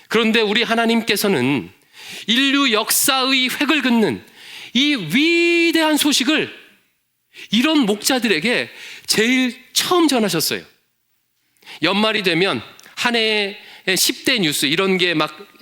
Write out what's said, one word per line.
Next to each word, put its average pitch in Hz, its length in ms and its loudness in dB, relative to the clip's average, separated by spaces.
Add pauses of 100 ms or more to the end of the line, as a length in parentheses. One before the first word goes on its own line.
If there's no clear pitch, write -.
그런데 220 340 2
우리 208 200 0
하나님께서는 202 1080 0 (540)
인류 269 460 2
역사의 262 760 0
획을 294 340 0
긋는 226 420 0 (500)
이 285 220 2
위대한 320 1000 0
소식을 262 580 0 (960)
이런 294 300 2
목자들에게 208 880 0 (360)
제일 247 680 0
처음 349 360 2
전하셨어요. 165 540 0 (1200)
연말이 208 400 0
되면 175 400 0 (320)
한 240 220 -2
해의 214 400 -2 (400)
십 - 280 -2
대 262 140 2
뉴스, 151 280 0
이런 185 320 0
게 175 160 0
막 156 340 -4 (140)